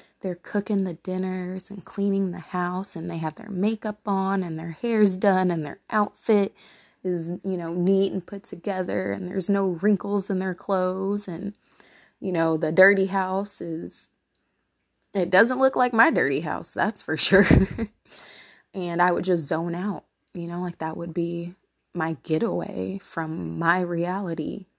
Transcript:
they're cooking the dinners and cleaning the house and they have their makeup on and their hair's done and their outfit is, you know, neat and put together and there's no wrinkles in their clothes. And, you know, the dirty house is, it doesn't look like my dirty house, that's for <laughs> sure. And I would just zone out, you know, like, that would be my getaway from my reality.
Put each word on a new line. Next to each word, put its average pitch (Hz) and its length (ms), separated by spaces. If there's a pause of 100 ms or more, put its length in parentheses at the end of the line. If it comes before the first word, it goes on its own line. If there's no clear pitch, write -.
(200)
they're 185 140
cooking 202 500
the 175 100
dinners 185 760
and 202 140
cleaning 196 480
the 175 60
house 180 580
and 170 140
they 165 80
have 160 180
their - 120
makeup 208 580
on 190 360
and 160 160
their 165 240
hair's 214 340
done 185 340
and 160 140
their - 140 (120)
outfit 208 640 (500)
is, 175 300 (100)
you 190 120
know, 170 160
neat 190 400
and 190 140
put 202 160
together 190 680
and 190 160
there's 190 200
no 196 200
wrinkles 196 600
in 185 120
their 190 120
clothes. 190 760
And, 196 280 (600)
you 196 140
know, 165 240
the 156 160
dirty 190 340
house 190 540
is, 170 500 (1040)
it 190 160
doesn't 233 300
look 262 160
like 247 160
my 240 180
dirty 143 300
house, - 320
that's - 300
for 156 140
<laughs> - 0
sure. - 300 (1300)
And 175 260
I 180 120
would 175 120
just 175 200
zone 165 320
out, 185 280 (300)
you 170 140
know, 175 120
like, 175 180
that 160 180
would 170 180
be 170 400 (400)
my 165 300
getaway 175 760
from 165 580
my 170 220
reality. 175 840 (120)